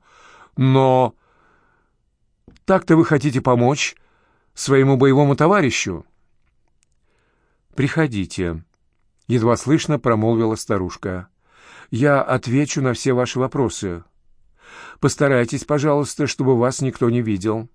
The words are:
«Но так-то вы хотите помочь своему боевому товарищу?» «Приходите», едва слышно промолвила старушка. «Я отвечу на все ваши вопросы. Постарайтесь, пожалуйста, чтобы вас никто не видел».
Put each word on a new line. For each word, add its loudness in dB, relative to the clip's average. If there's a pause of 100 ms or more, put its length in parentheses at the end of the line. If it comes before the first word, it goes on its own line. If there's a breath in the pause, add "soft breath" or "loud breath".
(580 soft breath)
«Но 4 (1500)
так-то 2
вы 6
хотите 0
помочь 0 (580)
своему 2
боевому 4
товарищу?» 0 (1700)
«Приходите», -4 (640)
едва 2
слышно -2
промолвила 0
старушка. -6 (640 loud breath)
«Я 0
отвечу -2
на 0
все -2
ваши -2
вопросы. -4 (960 loud breath)
Постарайтесь, 0
пожалуйста, -2
чтобы 0
вас -2
никто -2
не 0
видел». -4